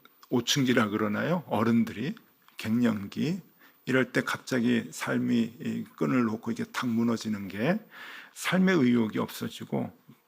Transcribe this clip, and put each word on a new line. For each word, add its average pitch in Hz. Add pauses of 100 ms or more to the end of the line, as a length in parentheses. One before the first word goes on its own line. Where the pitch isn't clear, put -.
(340)
오춘기라 123
그러나요? 107
어른들이 113 (420)
갱년기, 113 (420)
이럴 127
때 135
갑자기 120
삶이 123
이 117 (120)
끈을 139
놓고 110
이게 113
탁 -
무너지는 113
게 120 (540)
삶의 185
의욕이 120
없어지고 120 (360)